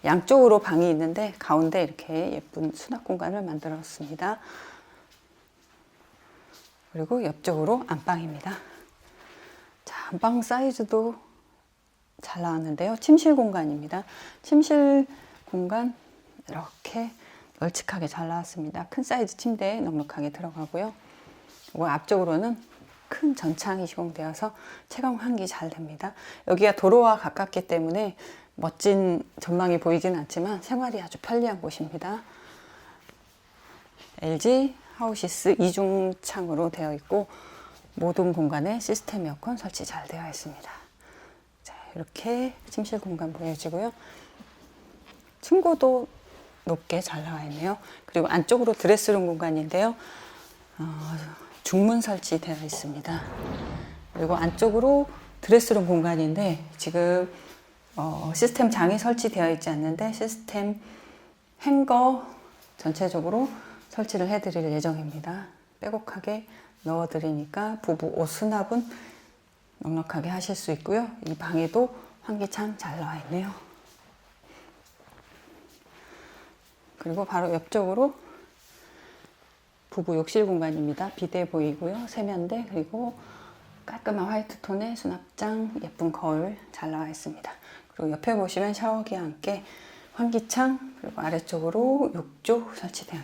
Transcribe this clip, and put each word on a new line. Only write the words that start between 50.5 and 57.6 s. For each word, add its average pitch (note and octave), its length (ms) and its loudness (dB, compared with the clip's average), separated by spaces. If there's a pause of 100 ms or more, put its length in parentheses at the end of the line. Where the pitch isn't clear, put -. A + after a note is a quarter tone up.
어... D#3+ 80 -6 (800)
중문 A3 380 4
설치되어 E3+ 560 -2
있습니다. D3+ 640 -8 (920)
그리고 E3+ 220 0
안쪽으로 A3+ 720 4 (300)
드레스룸 A3+ 480 6
공간인데 D#3+ 760 2 (140)
지금, F3 540 2 (640)